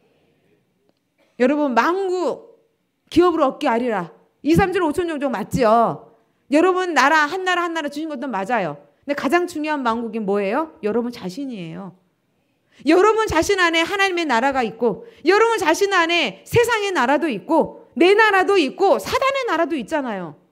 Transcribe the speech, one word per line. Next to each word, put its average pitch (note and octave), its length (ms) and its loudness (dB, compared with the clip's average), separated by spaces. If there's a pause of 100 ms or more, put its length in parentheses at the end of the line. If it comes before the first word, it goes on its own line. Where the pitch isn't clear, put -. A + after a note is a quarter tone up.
(1400)
여러분, C#4 340 2
"망구 F4 760 -2 (600)
기업으로 D#4+ 360 2
얻게 C#4 220 -2
하리라." A3+ 460 -2 (300)
이삼 F4+ 300 2
절, F#4 100 0
오천 F4 240 -2
종종 C#4+ 240 -4
맞지요? A3 840 0 (360)
여러분, F4+ 420 2
나라 D4 320 4
한 F#4 180 -6
나라 F4+ 200 0
한 E4+ 100 -6
나라 D#4+ 160 -6
주신 D#4 200 -10
것도 C#4+ 180 -10
맞아요. G3 580 -4 (200)
근데 C#4+ 100 -4
가장 F4 320 0
중요한 D4+ 360 -6
망국이 A3+ 360 -4
뭐예요? G#3 640 -4
여러분 A3+ 280 -2
자신이에요. F#3 840 -12 (920)
여러분 G#4 400 4
자신 E4+ 320 0
안에 E4 220 2
하나님의 F4+ 440 -2
나라가 C4 380 0
있고 A3 420 -4 (200)
여러분 G#4+ 320 4
자신 F4+ 360 0
안에 E4 520 0
세상의 A4 460 2
나라도 D4 360 0
있고 C#4 680 -2
내 E4+ 180 4
나라도 G4+ 440 4
있고 E4+ 420 2
사단의 C5+ 480 -2
나라도 E4 300 -2
있잖아요. G#3+ 640 -6 (120)